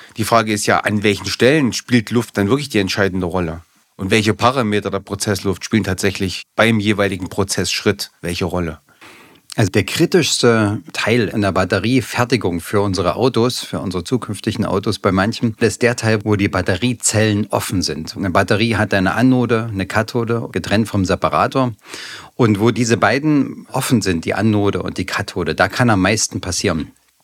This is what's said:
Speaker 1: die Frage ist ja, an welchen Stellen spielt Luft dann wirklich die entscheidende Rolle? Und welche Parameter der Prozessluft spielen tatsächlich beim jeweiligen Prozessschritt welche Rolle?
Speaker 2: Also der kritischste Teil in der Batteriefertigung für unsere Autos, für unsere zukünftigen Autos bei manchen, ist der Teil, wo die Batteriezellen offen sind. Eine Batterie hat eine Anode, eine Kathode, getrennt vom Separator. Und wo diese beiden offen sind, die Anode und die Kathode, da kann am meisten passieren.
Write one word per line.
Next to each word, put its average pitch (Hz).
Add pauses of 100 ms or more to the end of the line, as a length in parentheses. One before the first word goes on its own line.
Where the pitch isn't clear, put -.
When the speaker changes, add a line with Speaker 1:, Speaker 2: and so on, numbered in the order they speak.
(160)
Speaker 1:
die 110
Frage 110
ist 101
ja, 104
an 104
welchen 98
Stellen 127
spielt -
Luft 117
dann 98
wirklich 139
die 110
entscheidende 95
Rolle? 85 (340)
Und 95
welche 110
Parameter 104
der 95
Prozessluft 98
spielen 107
tatsächlich 95 (120)
beim 110
jeweiligen 98
Prozessschritt - (120)
welche 87
Rolle? 85 (800)
Speaker 2:
Also 113
der 104
kritischste 117 (140)
Teil 110
in 107
der 98
Batteriefertigung 98
für -
unsere 95
Autos, 120
für -
unsere 92
zukünftigen 110
Autos 101
bei 98
manchen, 107
ist 110
der 120
Teil, 110
wo 107
die 98
Batteriezellen 107
offen 98
sind. 80
Eine 95
Batterie 104
hat 107
eine 95
Anode, 120
eine 95
Kathode, 113
getrennt 104
vom 98
Separator. 90 (640)
Und 107
wo 113
diese 113
beiden 139
offen 135
sind, 92
die -
Anode 101
und 90
die 92
Kathode, 85
da 90
kann 120
am 98
meisten 104
passieren. 87 (320)